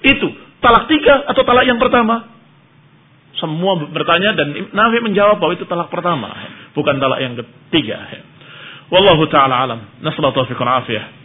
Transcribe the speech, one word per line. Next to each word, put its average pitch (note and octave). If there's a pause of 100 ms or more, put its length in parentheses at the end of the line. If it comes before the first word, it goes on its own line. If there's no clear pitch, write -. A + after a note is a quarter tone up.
itu B3 (320)
talak A3+
tiga C#4+
atau C4
talak B3+
yang B3
pertama?" A#3 (1120)
Semua E3+
bertanya E3+
dan D3 (160)
Nafi' A3+
menjawab G#3
bahwa F3
itu -
talak E3+
pertama, E3 (480)
bukan C#3
talak C3
yang B2
ketiga. - (880)
Wallahu F3
ta'ala C3
alam. A#2 (240)
Nasallahu C#3
taufiq A#2+
wal B2
afiyah. G#2+ (160)